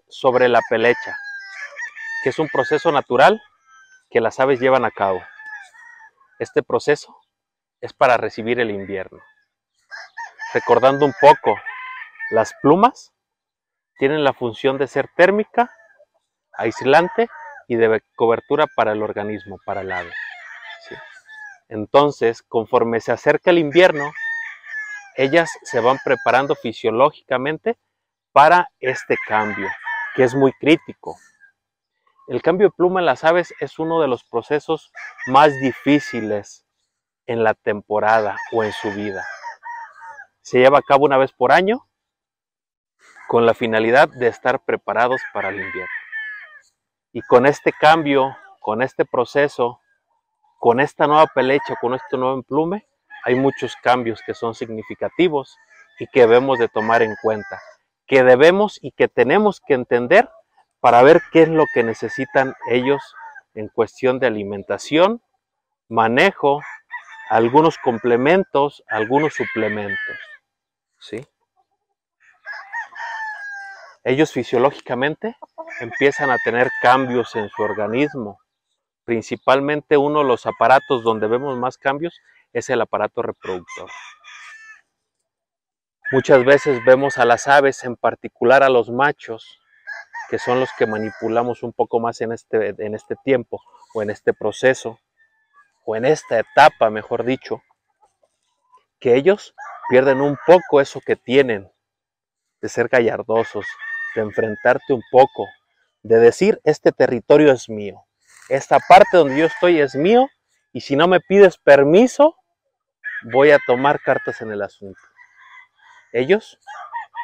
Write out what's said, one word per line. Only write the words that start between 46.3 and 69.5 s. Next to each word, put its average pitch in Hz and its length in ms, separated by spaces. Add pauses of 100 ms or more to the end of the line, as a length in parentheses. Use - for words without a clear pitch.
Y 113 100
con 127 240
este 147 260
cambio, 143 640 (220)
con 107 240
este 156 220
proceso, 127 760 (800)
con 117 200
esta 147 280
nueva 151 200
pelecha, 131 540
con 120 140
este 131 240
nuevo 127 160
emplume, 160 520 (380)
hay 123 100
muchos 131 420
cambios 123 500
que 110 80
son 117 200
significativos 123 1000 (420)
y - 80
que - 140
debemos 123 380
de 113 100
tomar 113 320
en 107 220
cuenta, 104 400 (440)
que 131 160
debemos 160 600
y 143 100
que 123 160
tenemos 180 580
que 143 60
entender 127 560 (520)
para 120 220
ver 160 200 (100)
qué 160 120
es 160 40
lo 156 240
que 123 100
necesitan 131 720 (140)
ellos 127 460 (400)
en 107 140
cuestión 127 500
de 127 80
alimentación, 107 960 (640)
manejo, 139 720 (720)
algunos 123 480
complementos, 139 1120
algunos 123 420
suplementos, 104 840 (800)